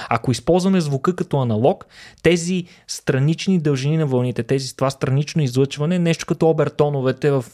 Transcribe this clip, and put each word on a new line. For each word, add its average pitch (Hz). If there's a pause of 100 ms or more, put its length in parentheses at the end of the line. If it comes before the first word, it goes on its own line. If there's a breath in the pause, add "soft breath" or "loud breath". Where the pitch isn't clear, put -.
Ако 120
използваме 180
звука 147
като 175
аналог, 123 (380 loud breath)
тези 170 (220 loud breath)
странични 156
дължини 147
на 156
вълните, 123
тези, 135
това 135
странично 143
излъчване, 139
нещо 165
като 165
обертоновете 143
в, 131